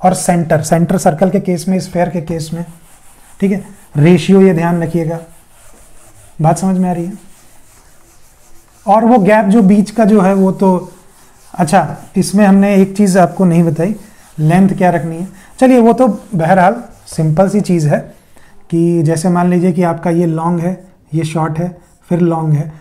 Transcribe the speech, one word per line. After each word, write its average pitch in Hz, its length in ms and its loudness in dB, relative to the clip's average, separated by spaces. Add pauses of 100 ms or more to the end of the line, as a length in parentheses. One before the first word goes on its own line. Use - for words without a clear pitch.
और 185 120 2
center, 170 500 -2
center 170 340 0
circle 185 320 0
के 190 100 0
case 180 280 -6
में, 190 120 -2
sphere 175 300 -4
के 175 120 -6
case 160 320 -8
में, 170 120 -10 (720)
ठीक 196 120 0
है, 196 120 -6 (340)
रेशियो 175 440 4
ये 190 120 4
ध्यान 170 300 -2
रखिएगा, 165 360 -4 (1200)
बात 160 160 2
समझ 190 200 -2
में 185 120 -2
आ 180 40 -4
रही 170 120 -8
है। 190 80 -12 (1700)
और 220 200 2
वो 240 140 4
gap 208 260 2
जो 208 180 2
बीच 202 280 2
का 226 140 0
जो 208 160 4
है 190 120 2
वो 190 200 0
तो, 185 380 -2 (600)
अच्छा, 175 440 -2 (200)
इसमें 196 280 2
हमने 196 300 4
एक 190 220 2
चीज़ 202 220 2
आपको 175 260 0
नहीं 170 180 2
बताई, 165 320 -2 (440)
Length 175 300 2
क्या 180 200 0
रखनी 165 260 -4
है। 175 120 -10 (320)
चलिए 254 200 4
वो 233 140 4
तो 247 140 2 (280)
बहरहाल 185 480 0 (240)
simple 165 420 0
सी 202 120 -2
चीज़ 175 260 0
है 175 120 0 (720)
कि 170 340 0
जैसे 160 260 -2
मान 175 200 0
लीजिए 180 220 0
कि 175 120 -2
आपका 170 260 -4
ये 170 160 0
लॉन्ग 165 340 -2
है, 180 240 -6 (300)
ये 160 100 -2
short 156 340 -4
है, 175 180 -6 (340)
फिर 175 100 -2
long 160 340 0
है, 147 280 -4